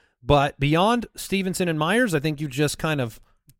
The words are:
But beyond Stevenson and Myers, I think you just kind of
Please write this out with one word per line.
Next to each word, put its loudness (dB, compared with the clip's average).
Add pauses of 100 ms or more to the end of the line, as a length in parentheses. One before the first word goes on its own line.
(220)
But 2
beyond 2 (100)
Stevenson -2
and -2
Myers, 0
I 0
think -2
you -4
just -2
kind -2
of -6 (400)